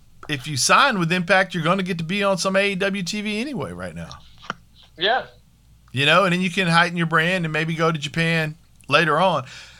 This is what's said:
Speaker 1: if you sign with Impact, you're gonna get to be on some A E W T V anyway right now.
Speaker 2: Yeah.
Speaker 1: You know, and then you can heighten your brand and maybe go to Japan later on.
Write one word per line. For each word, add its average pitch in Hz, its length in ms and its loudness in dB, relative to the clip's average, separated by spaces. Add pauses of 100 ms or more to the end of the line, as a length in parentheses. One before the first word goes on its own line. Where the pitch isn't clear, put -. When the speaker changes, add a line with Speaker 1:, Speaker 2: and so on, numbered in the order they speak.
(300)
Speaker 1:
if 147 180 -6
you 147 100 -4
sign 214 420 4
with 165 120 0
Impact, 185 440 2
you're 165 80 -2
gonna 180 180 2
get 175 160 -4
to 165 60 -6
be 196 200 -4
on 196 140 2
some 190 180 -2
A 202 180 2
E - 20 -4
W 196 260 -2
T 208 200 -6
V 208 200 -4
anyway 202 300 -8
right 87 240 -10
now. 82 160 -10 (840)
Speaker 2:
Yeah. 208 300 -2 (680)
Speaker 1:
You 135 140 -2
know, 170 200 6
and 175 80 2
then 180 80 0
you 185 100 -2
can 190 160 -2
heighten 170 300 2
your 170 100 0
brand 170 380 0
and 156 60 -4
maybe 160 220 -2
go 165 180 2
to 165 60 -2
Japan 160 580 -2 (320)
later 151 300 4
on. 165 300 2 (320)